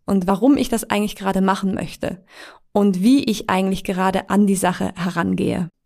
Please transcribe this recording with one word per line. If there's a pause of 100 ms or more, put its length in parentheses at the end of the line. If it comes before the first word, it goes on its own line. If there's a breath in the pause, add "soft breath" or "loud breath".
und
warum
ich
das
eigentlich
gerade
machen
möchte (480 loud breath)
und
wie
ich
eigentlich
gerade
an
die
Sache
herangehe. (160)